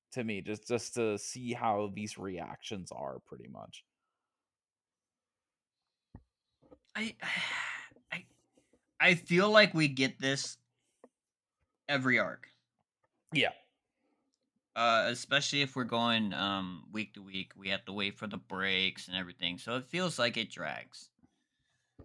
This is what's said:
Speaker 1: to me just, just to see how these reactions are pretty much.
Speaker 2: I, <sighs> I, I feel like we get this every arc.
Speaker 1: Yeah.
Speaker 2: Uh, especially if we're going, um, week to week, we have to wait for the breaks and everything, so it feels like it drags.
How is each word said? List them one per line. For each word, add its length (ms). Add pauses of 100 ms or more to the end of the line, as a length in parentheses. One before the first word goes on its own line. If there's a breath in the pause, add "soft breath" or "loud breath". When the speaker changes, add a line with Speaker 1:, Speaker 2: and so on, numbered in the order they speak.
(140)
Speaker 1:
to 100
me 180
just, 260
just 280
to 220
see 360
how 400
these 240
reactions 760
are 340
pretty 220
much. 360 (3000)
Speaker 2:
I, 260
<sighs> 920
I, 140 (760)
I 160
feel 360
like 220
we 140
get 320
this 380 (1300)
every 300
arc. 280 (840)
Speaker 1:
Yeah. 200 (1200)
Speaker 2:
Uh, 360
especially 500
if 140
we're 80
going, 500
um, 580
week 220
to 80
week, 340
we 140
have 160
to 80
wait 240
for 80
the 120
breaks 680
and 80
everything, 440
so 160
it 100
feels 320
like 180
it 160
drags. 580 (960)